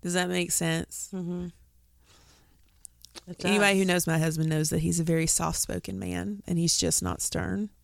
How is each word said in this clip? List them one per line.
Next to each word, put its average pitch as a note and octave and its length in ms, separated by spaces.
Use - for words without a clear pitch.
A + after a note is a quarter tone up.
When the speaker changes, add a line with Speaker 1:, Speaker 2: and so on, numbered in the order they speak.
Speaker 1:
Does F3 120
that F3+ 140
make F3+ 220
sense? - 640
Speaker 2:
Mm-hmm. F3 320
It F3 160
Speaker 1:
Anybody G3+ 340
who F#3+ 60
Speaker 2:
does. F#3 40
Speaker 1:
knows F3+ 200
my D#3+ 100
husband D#3 300
knows D#3 220
that E3+ 100
he's E3+ 180
a E3 60
very E3 240
soft-spoken - 720
man, G2 480
and F3 120
he's E3+ 180
just E3 280
not - 180
stern. G3 480